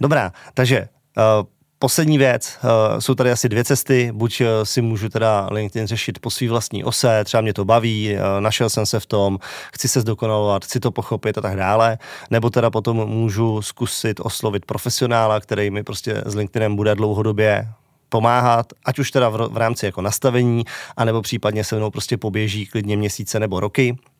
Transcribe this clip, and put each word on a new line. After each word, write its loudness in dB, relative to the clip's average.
Dobrá, 2
takže, 4
eh, -4
poslední 2
věc, 2
eh, 4
jsou 0
tady 4
asi 0
dvě 0
cesty, 2
buď, -2
eh, 2
si -2
můžu -2
teda 0
LinkedIn -4
řešit -6
po -8
svý -4
vlastní -2
ose, 2
třeba 0
mě 0
to -2
baví, 2
eh, -2
našel 0
jsem -2
se -2
v -14
tom, 0
chci -4
se 2
zdokonalovat, 0
chci -4
to -2
pochopit -4
a -4
tak -4
dále, 2
nebo 2
teda 2
potom 0
můžu 0
zkusit -6
oslovit -4
profesionála, 0
který -2
mi -6
prostě -6
s -6
LinkedInem -2
bude 2
dlouhodobě 0
pomáhat, 2
ať -4
už -2
teda 4
v, -2
v -6
rámci -2
jako -6
nastavení, 0
anebo 0
případně -2
se -4
mnou -2
prostě -4
poběží -4
klidně -2
měsíce -2
nebo -2
roky. 0